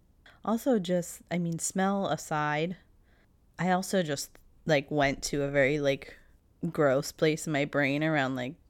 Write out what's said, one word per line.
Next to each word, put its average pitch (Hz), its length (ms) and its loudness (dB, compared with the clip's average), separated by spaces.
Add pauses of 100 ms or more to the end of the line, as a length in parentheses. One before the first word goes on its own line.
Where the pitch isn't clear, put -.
(440)
Also, 226 340 2
just, 175 520 -2
I 175 80 -2
mean, 170 200 -2
smell 190 500 0
aside, 151 680 -2 (840)
I 175 120 0
also 185 320 2
just, 147 260 -4 (380)
like, 147 240 2
went 139 320 0
to 143 220 -4
a 139 40 -2
very, 143 320 2
like, 139 380 -2 (520)
gross 143 420 2
place 156 340 0
in 160 60 -2
my 143 120 0
brain 143 400 0
around, 135 320 0
like, 127 180 -8 (160)